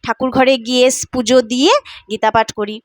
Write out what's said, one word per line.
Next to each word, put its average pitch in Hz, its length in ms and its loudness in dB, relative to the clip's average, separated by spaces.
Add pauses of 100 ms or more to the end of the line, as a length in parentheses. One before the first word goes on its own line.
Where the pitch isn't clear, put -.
ঠাকুর 254 280 -4
ঘরে 262 240 2 (120)
গিয়ে 254 200 2 (240)
পুজো 254 280 2 (120)
দিয়ে 269 220 2 (360)
গীতা 214 240 -2
পাঠ 226 260 0
করি। 208 260 -8